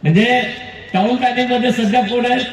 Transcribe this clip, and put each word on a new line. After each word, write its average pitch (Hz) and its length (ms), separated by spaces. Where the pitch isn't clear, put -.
म्हणजे 226 380
टाउन 214 220
प्लॅनिंगमध्ये 247 560
सध्या 226 300
कोण 233 240
आहेत 247 280